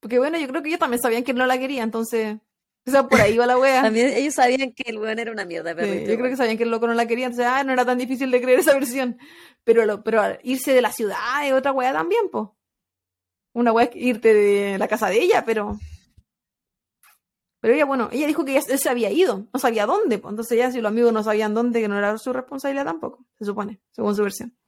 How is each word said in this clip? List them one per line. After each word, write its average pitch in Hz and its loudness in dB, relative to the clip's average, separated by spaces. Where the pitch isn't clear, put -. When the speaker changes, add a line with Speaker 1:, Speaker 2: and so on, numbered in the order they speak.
Speaker 1:
Porque 240 0
bueno, 302 0
yo 302 -4
creo 285 -4
que 285 -8
ellos 339 -4
también 240 -2
sabían 240 0
que 269 -4
él 240 0
no 254 2
la 254 2
quería, 262 -4
entonces, 226 -4
o 254 -6
sea, 277 4
por 254 6
ahí 214 4
va 240 4
la 247 2
wea. 262 4
Speaker 2:
<laughs> 220 2
También 240 2
ellos 277 -2
sabían 262 2
que 247 -12
el 220 -8
weón 220 -6
era 226 -8
una 214 -8
mierda, 165 -8
Speaker 1:
Sí, 165 -8
Speaker 2:
perrito, 196 -2
Speaker 1:
yo 226 -8
creo 214 0
Speaker 2:
igual. 247 -2
Speaker 1:
que 262 -6
sabían 226 0
que 233 0
el 233 -2
loco 226 -2
no 233 0
la 233 0
quería, 240 -2
entonces, 240 -2
ah, 269 0
no 269 0
era 254 2
tan 247 0
difícil 254 -4
de 247 4
creer 254 4
esa 294 4
versión. 254 -2
Pero 226 6
lo, 208 -2
pero 220 2
al 196 -2
irse 262 -2
de 254 6
la 214 0
ciudad 226 -4
es 269 0
otra 269 0
wea 262 0
también, 349 0
po. 220 -8
Una 240 2
wea 233 4
es 240 -10
irte 226 2
de 202 2
la 208 -2
casa 214 -2
de 208 0
ella, 359 2
pero, 208 -4
pero 226 4
ella, 294 2
bueno, 269 -2
ella 285 -2
dijo 311 -2
que 269 -4
ya, 262 4
él 269 0
se 311 -2
había 240 -2
ido, 233 0
no - -4
sabía 226 0
dónde, 311 0
po. - -16
Entonces 220 -4
ya 247 2
si 254 -6
los 214 -2
amigos 233 4
no 220 0
sabían 214 0
dónde, 233 0
que 214 -2
no 202 -2
era 202 -2
su - -6
responsabilidad 277 -6
tampoco, 311 -10
se - -12
supone, 202 -8
según 208 -2
su 208 0
versión. 202 -8